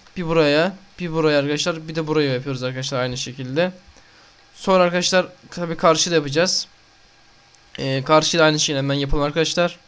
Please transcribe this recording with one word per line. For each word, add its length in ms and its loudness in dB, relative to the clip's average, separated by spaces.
bir 100 -6
buraya, 500 2
bir 140 -8
buraya 260 2
arkadaşlar, 500 -4
bir 60 -10
de 120 -4
buraya 260 0
yapıyoruz 300 -4
arkadaşlar 380 -6
aynı 160 -4
şekilde. 560 -4
Sonra 300 2
arkadaşlar 420 0
tabii 260 -6
karşı 340 2
da 40 0
yapacağız. 520 0
Ee, 260 -4
karşı 340 4
da 60 6
aynı 160 4
şeyi 180 -2
hemen 160 0
yapalım 300 0
arkadaşlar. 640 -2